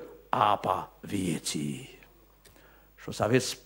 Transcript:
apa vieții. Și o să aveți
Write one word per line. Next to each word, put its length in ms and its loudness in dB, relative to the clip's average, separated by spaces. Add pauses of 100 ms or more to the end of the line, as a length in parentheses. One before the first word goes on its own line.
(280)
apa 720 2
vieții. 1000 -4 (1000)
Și 80 -12
o 40 -8
să 100 -2
aveți 440 2